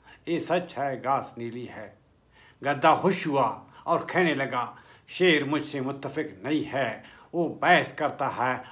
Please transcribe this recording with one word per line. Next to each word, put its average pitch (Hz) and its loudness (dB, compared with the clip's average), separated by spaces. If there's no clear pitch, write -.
ये 165 0
सच 175 -2
है, 135 -4
घास 127 -2
नीली 117 -8
है।" 107 -16
गद्दा 143 4
खुश - 2
हुआ 139 4
और 165 2
कहने 165 2
लगा, 123 -4
"शेर 160 4
मुझसे 143 -2
मुत्तफिक 131 -6
नहीं 143 0
है, 120 -4
वो 165 0
बहस 156 4
करता 143 -2
है 123 0